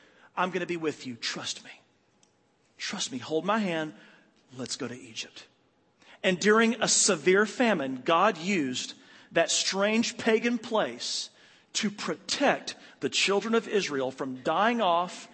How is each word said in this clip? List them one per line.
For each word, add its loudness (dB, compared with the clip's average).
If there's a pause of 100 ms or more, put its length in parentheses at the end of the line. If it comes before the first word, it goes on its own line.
(340)
I'm 0
gonna -4
be -4
with -4
you. -10
Trust -8
me. -20 (960)
Trust -6
me. -8
Hold -4
my 2
hand. -2 (640)
Let's -8
go -8
to -12
Egypt." -16 (760)
And 0
during 4
a 2
severe 4
famine, 0
God 4
used -2 (380)
that 2
strange 0
pagan 2
place -4 (460)
to 0
protect -2 (260)
the -2
children 2
of 2
Israel 0
from -8
dying 2
off 0